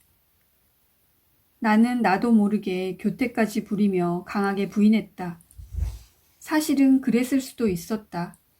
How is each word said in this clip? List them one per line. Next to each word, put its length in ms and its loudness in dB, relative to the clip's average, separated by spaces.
나는 380 2
나도 280 2
모르게 680 0
교태까지 640 -4
부리며 600 -2
강하게 420 -4
부인했다. 720 0
사실은 640 2
그랬을 400 0
수도 280 -4
있었다. 680 -6